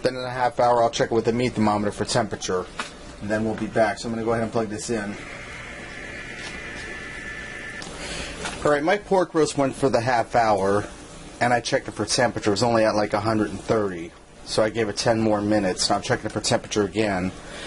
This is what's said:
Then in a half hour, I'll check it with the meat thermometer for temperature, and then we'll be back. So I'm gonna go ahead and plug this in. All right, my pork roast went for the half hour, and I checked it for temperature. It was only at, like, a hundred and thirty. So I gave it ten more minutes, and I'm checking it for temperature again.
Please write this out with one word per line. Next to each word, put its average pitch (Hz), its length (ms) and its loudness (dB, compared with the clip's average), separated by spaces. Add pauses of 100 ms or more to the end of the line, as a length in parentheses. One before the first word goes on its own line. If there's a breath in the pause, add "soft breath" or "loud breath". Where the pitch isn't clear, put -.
Then 127 120 0
in 127 80 -6
a 127 60 -6
half 123 280 0
hour, 120 240 6
I'll 117 80 6
check 120 220 0
it - 20 0
with 113 120 4
the 117 80 4
meat 123 220 0
thermometer 104 360 2
for 104 140 -4
temperature, 98 600 -2 (560)
and 101 80 -8
then 107 140 0
we'll 110 120 -2
be 107 120 -4
back. 104 320 2
So 127 80 -8
I'm 113 60 -4
gonna 113 100 -4
go 113 80 0
ahead 113 120 0
and 110 100 -6
plug 110 160 0
this 107 200 -8
in. 104 280 -4 (3500 loud breath)
All 147 80 4
right, 147 120 2
my 190 160 2
pork 185 340 0
roast 151 240 2
went 135 180 2
for 135 140 2
the 117 100 4
half 117 340 0
hour, 104 520 4 (560)
and 120 120 4
I 120 60 4
checked 120 300 0
it 104 40 -12
for 107 120 -2
temperature. 110 460 2
It - 20 6
was 98 100 2
only 113 220 6
at, 104 100 4
like, 104 160 2
a 107 80 2
hundred 107 300 2
and 98 100 -8
thirty. 95 540 -2 (320)
So - 180 2
I 110 60 4
gave 110 180 0
it 101 80 -4
ten 113 240 2
more 107 220 4
minutes, 104 480 2
and 104 80 4
I'm 98 40 -2
checking 113 260 -2
it - 40 -4
for 110 80 -2
temperature - 440 0
again. 98 500 0 (340 loud breath)